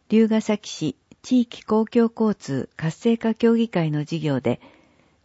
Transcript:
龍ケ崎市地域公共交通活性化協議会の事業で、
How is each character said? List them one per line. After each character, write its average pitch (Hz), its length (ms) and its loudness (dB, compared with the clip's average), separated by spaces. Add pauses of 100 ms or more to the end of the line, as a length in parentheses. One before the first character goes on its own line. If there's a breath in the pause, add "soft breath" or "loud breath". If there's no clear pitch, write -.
龍 220 200 4
ケ 220 120 0
崎 - 280 -4
市 - 280 -8 (260)
地 254 200 2
域 - 220 -14
公 220 200 0
共 226 300 2
交 220 200 0
通 - 420 -6
活 160 220 -6
性 233 180 0
化 226 180 -2
協 233 200 2
議 226 140 0
会 165 240 -2
の 147 120 -2
事 165 140 -6
業 143 220 -2
で、 123 200 -2 (640 soft breath)